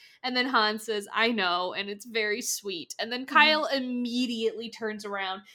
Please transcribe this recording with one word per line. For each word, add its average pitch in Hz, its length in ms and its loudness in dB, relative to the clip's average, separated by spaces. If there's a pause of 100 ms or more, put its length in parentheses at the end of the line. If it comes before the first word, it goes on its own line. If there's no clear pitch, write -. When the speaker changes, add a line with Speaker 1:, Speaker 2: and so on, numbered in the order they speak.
(220)
Speaker 1:
And 254 140 -2
then 247 100 2
Han 220 320 2
says, 208 340 -4
"I 226 200 2
know," 180 400 0
and 202 160 -4
it's 208 160 -10
very 220 380 -2
sweet. 190 560 -6
And 226 120 -6
then 247 140 -6
Speaker 2:
Mm-hmm. 277 100 -6
Speaker 1:
Kyle 311 320 8
immediately 240 1000 -2
turns 214 380 -8
around 196 340 -4 (140)